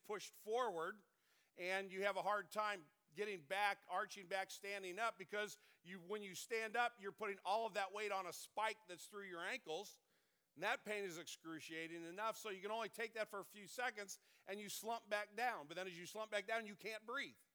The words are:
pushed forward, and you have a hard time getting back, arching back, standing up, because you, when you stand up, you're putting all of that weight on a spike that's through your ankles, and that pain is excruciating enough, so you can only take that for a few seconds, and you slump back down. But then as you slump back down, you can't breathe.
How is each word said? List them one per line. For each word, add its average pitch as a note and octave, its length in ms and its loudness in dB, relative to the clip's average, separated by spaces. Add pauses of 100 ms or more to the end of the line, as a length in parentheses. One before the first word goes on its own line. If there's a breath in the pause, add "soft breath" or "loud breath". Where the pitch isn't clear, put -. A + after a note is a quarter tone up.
pushed G#3 240 -4 (140)
forward, G#3+ 500 4 (640 soft breath)
and F#3 320 2
you F#3+ 120 0
have G3+ 120 8
a F#3+ 60 2
hard G3 300 4
time G#3 280 2 (380)
getting G3+ 320 -2
back, G3+ 300 4 (120)
arching F#3+ 380 0
back, F#3+ 200 2
standing G3 480 -4
up, A3+ 220 2
because G#3 380 0 (260 loud breath)
you, F3+ 240 -8
when G#3 160 -2
you F#3 120 -6
stand A3+ 420 0
up, A#3+ 240 6
you're G3 100 -2
putting G3+ 240 0 (100)
all A3 220 4
of F#3+ 60 -2
that G3 200 2
weight G#3 200 2
on F#3+ 140 2
a D#3+ 60 -4
spike - 440 0 (100)
that's F3 180 -8
through G3+ 200 -8
your F3 160 -4 (100)
ankles, G3 460 -2 (580 soft breath)
and D3+ 80 -2
that A#3 220 4
pain G#3 180 0
is E3+ 140 -2
excruciating E3 920 -6
enough, G#3 300 0
so A3 120 -4
you F#3+ 120 -4
can G3+ 100 -2
only A3 180 0
take G#3+ 260 -4
that G#3+ 140 0
for G3+ 100 -4
a F3 120 -8
few G#3 160 -12
seconds, G#3+ 520 -2 (280 loud breath)
and G3 120 -4
you G#3 100 -6
slump A3+ 400 -2
back G#3 260 2
down. G#3+ 320 0
But E3 100 -6
then F#3+ 100 -2
as F3 100 -6
you F3 80 -8
slump G#3+ 260 -6
back G3+ 160 2
down, A3+ 180 2
you G3+ 140 -8
can't A3 260 -6
breathe. A3+ 320 -2 (180)